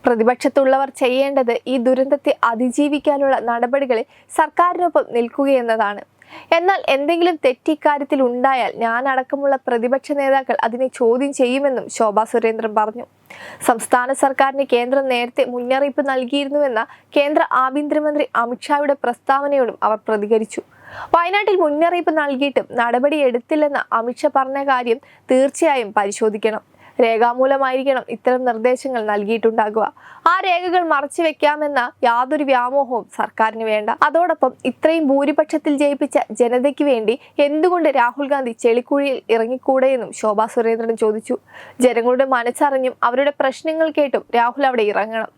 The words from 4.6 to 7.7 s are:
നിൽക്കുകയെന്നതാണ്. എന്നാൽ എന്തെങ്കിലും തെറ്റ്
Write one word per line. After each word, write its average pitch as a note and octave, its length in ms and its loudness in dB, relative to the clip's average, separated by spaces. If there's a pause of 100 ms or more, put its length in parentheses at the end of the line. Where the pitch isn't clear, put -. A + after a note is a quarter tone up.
നിൽക്കുകയെന്നതാണ്. A#3 840 0 (540)
എന്നാൽ F4 240 2 (140)
എന്തെങ്കിലും E4 500 2
തെറ്റ് C4+ 320 0